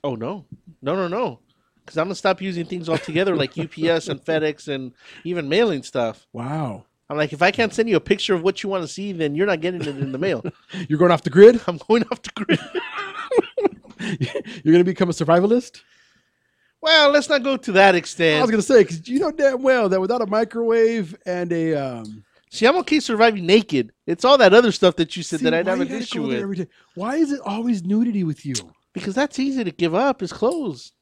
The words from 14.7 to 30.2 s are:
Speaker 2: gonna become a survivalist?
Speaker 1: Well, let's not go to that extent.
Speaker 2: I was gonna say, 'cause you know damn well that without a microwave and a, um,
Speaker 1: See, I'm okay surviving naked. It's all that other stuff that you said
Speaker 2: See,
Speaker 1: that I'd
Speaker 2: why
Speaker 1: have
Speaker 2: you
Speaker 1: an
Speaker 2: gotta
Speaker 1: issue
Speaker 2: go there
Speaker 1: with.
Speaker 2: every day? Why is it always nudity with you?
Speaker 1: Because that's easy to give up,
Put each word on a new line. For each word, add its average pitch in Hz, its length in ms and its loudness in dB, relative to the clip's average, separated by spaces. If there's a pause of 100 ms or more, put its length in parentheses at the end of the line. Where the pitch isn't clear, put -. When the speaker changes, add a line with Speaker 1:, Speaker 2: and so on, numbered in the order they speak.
Speaker 2:
gonna 175 120 8
become 180 260 0
a - 20 -2
survivalist? 180 720 2 (1000)
Speaker 1:
Well, 311 300 4
let's 285 180 2
not 285 140 0
go 269 160 -2
to - 140 -8
that 190 220 8
extent. 160 440 0
Speaker 2:
I - 20 2
was 226 100 2
gonna 214 120 2
say, 247 220 6
'cause 165 220 -6
you 247 120 -2
know 330 120 0
damn 277 320 0
well 247 280 2
that 190 100 0
without 226 220 -2
a 214 40 -4
microwave 226 880 0 (120)
and 175 260 -4
a, 165 220 -2
um, 117 500 -8 (260)
Speaker 1:
See, - 160 0
I'm 302 120 4
okay 302 220 -2
surviving 220 440 0
naked. 165 480 2 (140)
It's 170 180 -4
all 269 140 6
that 196 160 8
other 233 180 6
stuff 180 240 2
that 165 200 -4
you 175 60 -10
said 160 180 -8
Speaker 2:
See, - 40 -6
Speaker 1:
that 160 100 2
I'd 170 120 0
Speaker 2:
why 185 60 -2
Speaker 1:
have 185 80 -2
Speaker 2:
you - 20 -2
Speaker 1:
an 170 60 -4
Speaker 2:
gotta 214 140 -8
Speaker 1:
issue - 200 -8
Speaker 2:
go - 60 -4
there 254 80 -4
Speaker 1:
with. 202 60 -6
Speaker 2:
every 196 220 -8
day? - 60 -18 (240)
Why 220 220 -6
is 302 160 0
it 269 120 -6
always 208 400 -4
nudity 202 400 0
with 156 220 -6
you? 135 80 -6 (400)
Speaker 1:
Because 190 200 -8
that's 285 240 -2
easy 262 260 -2
to 170 80 -6
give 165 220 -2
up, 262 280 0